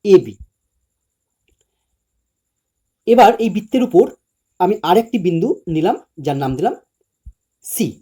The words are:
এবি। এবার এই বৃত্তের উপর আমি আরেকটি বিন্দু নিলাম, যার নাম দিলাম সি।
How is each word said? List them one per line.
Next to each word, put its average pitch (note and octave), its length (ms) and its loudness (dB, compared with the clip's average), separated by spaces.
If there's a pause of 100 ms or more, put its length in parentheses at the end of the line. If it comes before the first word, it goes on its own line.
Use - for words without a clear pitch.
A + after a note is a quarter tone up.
(140)
এবি। A2+ 200 2 (2750)
এবার A3+ 240 6 (140)
এই A3 100 -2
বৃত্তের A#3+ 340 -4
উপর G3 160 4 (600)
আমি G3+ 100 0 (160)
আরেকটি A3+ 360 0
বিন্দু F3 220 -2 (260)
নিলাম, E3+ 220 -2 (280)
যার C#3 180 -4
নাম C3 160 -4
দিলাম F#3+ 160 -4 (920)
সি। - 220 -6 (160)